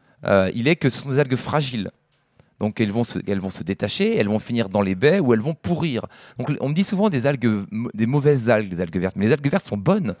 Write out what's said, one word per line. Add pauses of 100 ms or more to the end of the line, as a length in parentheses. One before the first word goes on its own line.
(240)
euh,
il
est
que
ce
sont
des
algues
fragiles. (680)
Donc
elles
vont
se,
elles
vont
se
détacher,
elles
vont
finir
dans
les
baies
ou
elles
vont
pourrir. (360)
Donc
on
me
dit
souvent
des
algues, (300)
des
mauvaises
algues,
des
algues
vertes.
Mais
les
algues
vertes
sont
bonnes.